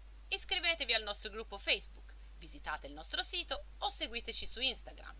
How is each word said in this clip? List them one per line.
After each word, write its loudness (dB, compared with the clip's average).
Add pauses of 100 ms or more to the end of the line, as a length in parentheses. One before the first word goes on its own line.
(280)
iscrivetevi 4
al 6
nostro -2
gruppo -6
Facebook, 2 (240)
visitate -6
il -8
nostro -2
sito 0 (120)
o 0
seguiteci 0
su -4
Instagram. -2